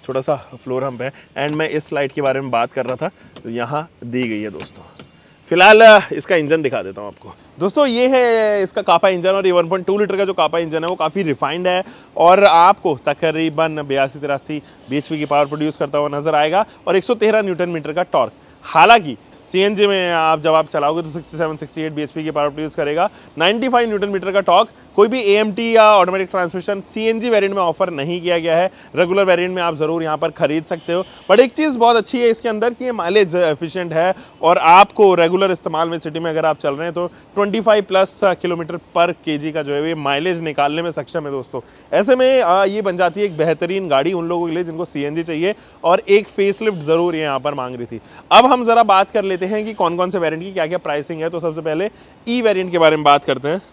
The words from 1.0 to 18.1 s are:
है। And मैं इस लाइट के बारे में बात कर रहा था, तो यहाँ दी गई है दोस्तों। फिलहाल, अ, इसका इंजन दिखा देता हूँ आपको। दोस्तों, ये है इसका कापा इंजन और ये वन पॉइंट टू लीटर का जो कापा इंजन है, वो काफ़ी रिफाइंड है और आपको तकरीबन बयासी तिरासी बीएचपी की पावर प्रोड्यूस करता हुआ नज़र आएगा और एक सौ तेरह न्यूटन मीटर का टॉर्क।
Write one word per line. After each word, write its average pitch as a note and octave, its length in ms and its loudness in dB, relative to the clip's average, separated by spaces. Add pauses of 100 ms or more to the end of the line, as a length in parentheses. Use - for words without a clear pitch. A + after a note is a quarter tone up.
है। C3+ 100 -8 (260)
And C#3+ 140 -4
मैं D#3 180 -4
इस D3+ 240 -6
लाइट C#3 180 -4
के D3+ 100 -8
बारे C3+ 200 -2
में C3+ 100 -8
बात A#2+ 220 -2
कर C3+ 120 -6
रहा B2+ 100 -6
था, D3+ 120 -8 (360)
तो A#2 60 -14
यहाँ B2 400 -6 (140)
दी A#2+ 240 -4
गई G#2+ 140 -6
है G#2+ 80 -10
दोस्तों। - 340 -16 (640)
फिलहाल, G3+ 340 8
अ, G#3+ 180 10 (120)
इसका E3 240 -4
इंजन D#3 260 0
दिखा A#2+ 220 -4
देता G2 180 -12
हूँ G#2 60 -12
आपको। - 260 -20 (260)
दोस्तों, A#3 280 0
ये B3 200 0
है A3+ 560 2
इसका G3 180 -6
कापा F#3 280 2
इंजन F3+ 200 -2
और F#3+ 160 0
ये F#3 60 4
वन F3 160 2
पॉइंट F#3 180 -4
टू G3 120 -2
लीटर G3 200 -2
का G3 80 0
जो F#3+ 80 -6
कापा E3+ 260 0
इंजन D#3+ 240 -4
है, E3+ 60 -4
वो F#3 60 -4
काफ़ी D#3+ 280 -4
रिफाइंड D#3+ 440 -4
है F#3 160 0 (340)
और F#3 260 6
आपको E3+ 600 4
तकरीबन D#3 800 -2
बयासी C#3 360 -2
तिरासी C#3+ 420 -8 (280)
बीएचपी D3 300 -6
की D3+ 60 -4
पावर D3 200 2
प्रोड्यूस D3+ 320 -6
करता D3 200 -4
हुआ D3 120 -2
नज़र D3 260 -4
आएगा D#3 300 2 (220)
और F3+ 80 0
एक F#3 80 0
सौ - 120 -2
तेरह A3 260 0
न्यूटन F3+ 280 -4
मीटर D#3 240 -8
का F#3 100 -4
टॉर्क। C3 280 -2 (320)